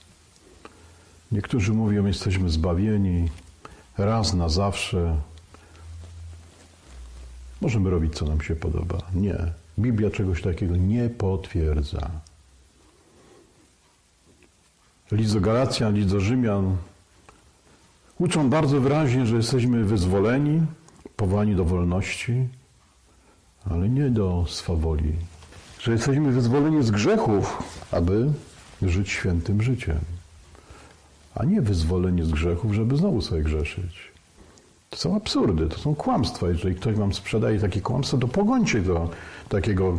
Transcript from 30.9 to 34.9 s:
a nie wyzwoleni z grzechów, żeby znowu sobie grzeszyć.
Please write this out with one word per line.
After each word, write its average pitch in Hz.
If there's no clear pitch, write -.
a 104
nie 190
wyzwoleni 90
z 80
grzechów, 85
żeby 113
znowu 160
sobie 80
grzeszyć. 78